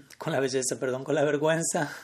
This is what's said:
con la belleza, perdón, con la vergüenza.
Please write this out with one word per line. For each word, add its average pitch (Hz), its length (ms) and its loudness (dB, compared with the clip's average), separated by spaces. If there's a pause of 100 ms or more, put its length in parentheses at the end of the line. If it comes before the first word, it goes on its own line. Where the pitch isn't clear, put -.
(160)
con - 160 -4
la 135 80 2
belleza, 131 400 0
perdón, 131 240 -2
con 139 100 0
la 151 100 4
vergüenza. 156 680 0 (120)